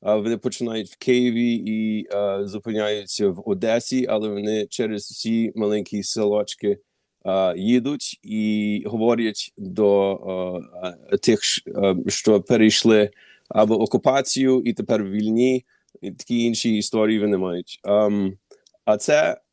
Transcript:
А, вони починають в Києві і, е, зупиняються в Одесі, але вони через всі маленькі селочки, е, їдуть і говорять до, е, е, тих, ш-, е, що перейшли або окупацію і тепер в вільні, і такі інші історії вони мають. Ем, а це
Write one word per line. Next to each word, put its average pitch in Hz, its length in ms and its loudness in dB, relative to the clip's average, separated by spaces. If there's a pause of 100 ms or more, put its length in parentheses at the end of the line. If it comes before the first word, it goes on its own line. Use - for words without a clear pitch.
А, 104 160 0
вони 110 200 -2
починають 113 520 -6
в - 80 -20
Києві 120 580 0
і, 110 580 -4
е, 101 340 -2
зупиняються 104 800 -2
в 92 200 -4
Одесі, 117 600 0
але 107 200 0
вони 104 380 -2
через 107 440 -6
всі 113 440 -2
маленькі 104 480 -2
селочки, 104 760 -2 (480)
е, 95 320 0
їдуть 123 640 -2
і 107 640 -2
говорять 113 720 -2
до, 98 540 2 (680)
е, 90 140 -8 (160)
е, 101 60 2
тих, 110 240 4
ш-, - 200 -2 (140)
е, 95 200 2 (120)
що 104 320 4
перейшли 110 680 4 (380)
або 107 320 2
окупацію 131 840 2
і 120 80 -2
тепер 110 320 -2
в 95 60 -8
вільні, 113 540 0 (380)
і - 80 -10
такі 117 340 -4
інші 113 320 0
історії 107 420 0
вони 101 180 0
мають. 90 480 -6
Ем, 101 520 2 (480)
а 107 120 2
це 147 440 2 (120)